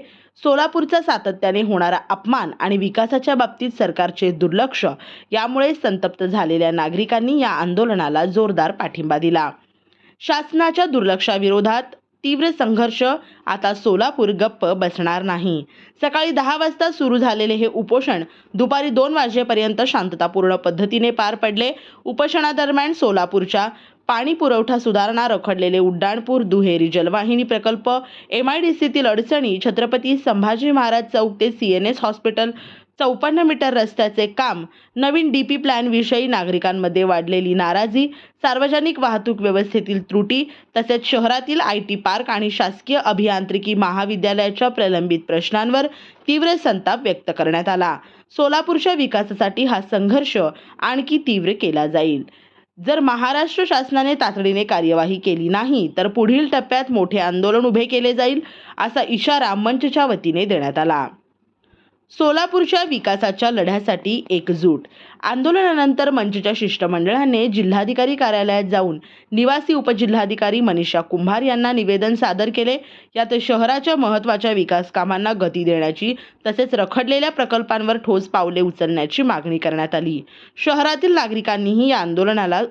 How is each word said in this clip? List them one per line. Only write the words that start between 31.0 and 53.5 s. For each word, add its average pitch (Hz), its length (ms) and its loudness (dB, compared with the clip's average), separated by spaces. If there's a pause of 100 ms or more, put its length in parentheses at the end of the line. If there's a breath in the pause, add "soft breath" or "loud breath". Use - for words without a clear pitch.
चौक 214 260 0
ते 233 120 2
सीएनएस 214 500 0
हॉस्पिटल 220 500 -2 (480 loud breath)
चौपन्न 294 400 0
मीटर 302 340 2
रस्त्याचे 214 540 0
काम, 202 380 -4 (300 soft breath)
नवीन 285 360 2
डीपी 277 260 0
प्लॅनविषयी 240 720 0
नागरिकांमध्ये 185 760 0
वाढलेली 180 500 0
नाराजी, 208 540 0 (340 loud breath)
सार्वजनिक 285 580 0
वाहतूक 220 420 0
व्यवस्थेतील 202 600 0
त्रुटी, 208 400 0 (340 loud breath)
तसेच 233 280 -2
शहरातील 254 540 0
आयटी 208 360 -2
पार्क 202 340 -2
आणि 214 200 -2
शासकीय 202 560 -2
अभियांत्रिकी 196 680 0
महाविद्यालयाच्या 202 920 0
प्रलंबित 180 600 0
प्रश्नांवर 220 600 0 (400 loud breath)
तीव्र 311 280 2
संताप 240 480 -2
व्यक्त 180 340 -4
करण्यात 165 320 0
आला. 175 280 0 (340 loud breath)
सोलापूरच्या 320 640 0
विकासासाठी 208 720 -2
हा 233 180 0
संघर्ष 214 560 0 (420 loud breath)
आणखी 269 380 -2
तीव्र 202 340 0 (100)
केला 151 260 0
जाईल. 151 360 0 (640 soft breath)
जर 302 120 2
महाराष्ट्र 277 680 0